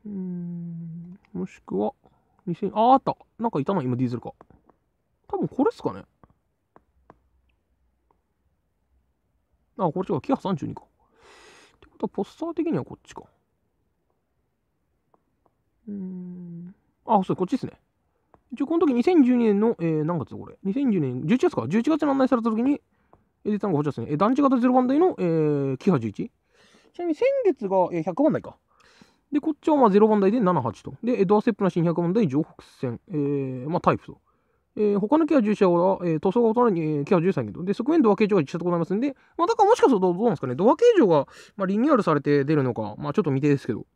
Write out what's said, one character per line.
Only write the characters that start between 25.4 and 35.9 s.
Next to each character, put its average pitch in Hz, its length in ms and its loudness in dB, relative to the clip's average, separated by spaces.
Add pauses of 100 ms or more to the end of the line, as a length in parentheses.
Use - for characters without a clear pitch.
キ - 120 0
ハ 156 80 4
十 110 100 -4
一。 185 220 -10 (640)
ち - 60 -20
な 349 60 -8
み 339 60 -2
に、 302 40 0
先 466 120 0 (180)
月 254 240 0
が、 185 240 2
え 170 80 -2
ー、 - 20 -6
百 185 200 -2
番 302 100 4
台 110 100 -2
か。 - 140 -16 (760)
で、 285 80 0
こ 311 120 -4
っ - 80 -6
ち 330 100 -2
は、 302 60 4
ま 262 100 6
あ、 202 40 6
ゼ 202 100 4
ロ 214 80 6
番 214 100 4
台 196 140 2
で 254 80 0
七 180 200 2
八 117 220 -6
と。 139 200 -14
で、 226 180 -2
え - 20 4
ー、 185 40 2
ド 208 120 4
ア - 20 4
ス - 40 -12
テ 240 80 2
ッ - 20 -4
プ - 100 -4
な 180 60 2
し 175 100 -2
二 165 60 2
百 170 160 0
番 170 100 0
台、 214 140 2
ジ 131 80 -4
ョ 147 60 2
ー - 20 -4
ホ - 140 -10
ク - 80 -20
セ - 240 -10
ン。 117 200 -8
え 202 60 -12
ー、 139 560 -4
ま 180 80 -2
あ、 - 20 0
タ 175 120 2
イ 104 60 -2
プ - 80 -16
と。 - 140 -20 (560)
え 208 200 0
ー、 - 20 0
他 214 200 2
の 320 80 2
キ 330 80 0
ハ 262 80 6
十 214 100 0
一 202 120 0
は、 180 380 2